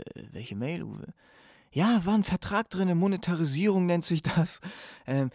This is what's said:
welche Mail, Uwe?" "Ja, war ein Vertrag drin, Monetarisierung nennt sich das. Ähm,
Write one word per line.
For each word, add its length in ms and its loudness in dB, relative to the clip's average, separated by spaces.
welche 240 -12
Mail, 280 -6
Uwe?" 300 -12
"Ja, 340 4
war 100 2
ein 80 4
Vertrag 460 -2
drin, 280 2
Monetarisierung 880 2
nennt 200 2
sich 160 0
das. 400 0
Ähm, 280 0